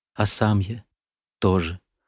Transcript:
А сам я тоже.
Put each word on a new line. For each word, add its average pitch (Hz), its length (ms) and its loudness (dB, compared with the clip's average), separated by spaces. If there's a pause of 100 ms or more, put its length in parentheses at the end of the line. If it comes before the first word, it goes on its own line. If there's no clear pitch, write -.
(140)
А 107 120 0
сам 104 340 2
я 107 240 -8 (540)
тоже. 92 420 0 (280)